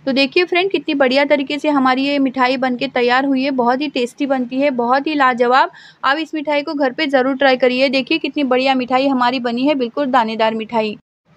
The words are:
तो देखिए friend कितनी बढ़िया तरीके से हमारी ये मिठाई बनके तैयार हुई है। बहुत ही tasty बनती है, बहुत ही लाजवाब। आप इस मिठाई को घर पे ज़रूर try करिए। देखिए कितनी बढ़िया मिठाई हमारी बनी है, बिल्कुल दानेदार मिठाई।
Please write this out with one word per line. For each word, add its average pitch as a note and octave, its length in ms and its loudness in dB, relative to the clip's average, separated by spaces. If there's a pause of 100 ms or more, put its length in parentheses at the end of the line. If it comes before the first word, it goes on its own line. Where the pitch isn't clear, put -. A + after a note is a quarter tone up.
तो C4+ 60 0
देखिए C#4 320 2
friend F4+ 260 0
कितनी D#4 240 -4
बढ़िया C#4 300 2
तरीके D4 340 0
से D4+ 120 -2
हमारी C4 320 2
ये C#4+ 160 0
मिठाई C4 380 0
बनके B3+ 320 -2
तैयार B3+ 360 0
हुई C4+ 180 0
है। C#4+ 100 0
बहुत B3+ 280 0
ही D4+ 80 -4
tasty C4 380 -4
बनती C4 340 -4
है, C#4+ 120 2
बहुत B3 340 0
ही D#4 80 -4
लाजवाब। B3+ 560 2 (340)
आप C#4 140 2
इस D#4+ 160 -8
मिठाई D4 280 -2
को D#4 120 -6
घर C#4 180 0
पे D#4 140 -2
ज़रूर C4+ 300 2
try C4 200 4
करिए। B3+ 320 2
देखिए C4+ 300 0
कितनी D4 260 -4
बढ़िया C4 300 0
मिठाई B3+ 340 0
हमारी B3 320 0
बनी A#3+ 260 -2
है, D4+ 80 2
बिल्कुल C4 320 -4
दानेदार A3 480 0
मिठाई। A3 420 -4 (400)